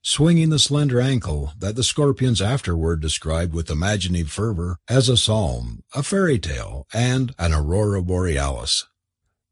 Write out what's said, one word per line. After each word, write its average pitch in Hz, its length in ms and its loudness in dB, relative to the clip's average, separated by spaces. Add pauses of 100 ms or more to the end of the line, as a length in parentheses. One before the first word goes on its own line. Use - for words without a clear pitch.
swinging 160 480 4
the 151 80 2
slender 143 420 2
ankle 85 580 -2
that 107 180 -4
the 123 80 -2
Scorpions 135 560 2
afterward 85 600 0
described 80 520 -2
with 82 180 -4
imaginative 87 600 0
fervor 90 480 -4 (100)
as 123 200 4
a 123 80 4
psalm, 69 640 0 (120)
a 143 80 -4
fairy 180 360 0
tale, 71 540 -8
and 123 460 0
an 85 140 2
aurora 92 500 2
borealis. 73 840 -2 (640)